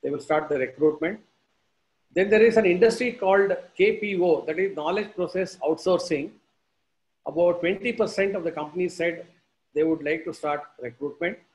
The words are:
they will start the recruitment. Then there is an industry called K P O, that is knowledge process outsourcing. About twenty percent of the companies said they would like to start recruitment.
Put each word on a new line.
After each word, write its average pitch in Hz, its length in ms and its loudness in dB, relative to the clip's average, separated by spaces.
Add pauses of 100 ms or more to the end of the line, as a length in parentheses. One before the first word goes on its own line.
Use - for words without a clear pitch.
they 139 80 -4
will 143 100 -6
start 151 280 -2
the 147 100 -2
recruitment. 151 600 -2 (920)
Then 190 140 2
there 214 140 6
is 220 160 6
an 208 80 4
industry 220 460 4
called 196 440 2 (200)
K 214 200 4
P 202 240 -4
O, 170 260 2
that 156 120 -4
is 190 180 -2
knowledge 185 400 -4
process 180 480 -4
outsourcing. 160 680 0 (920)
About 170 360 0
twenty 190 320 -2
percent 196 440 -2
of 170 80 -6
the 165 80 -2
companies 165 420 -4
said 165 320 -4 (480)
they 151 80 2
would 160 220 0
like 160 200 -4
to 160 100 -8
start 147 280 -4 (180)
recruitment. 143 580 -8 (160)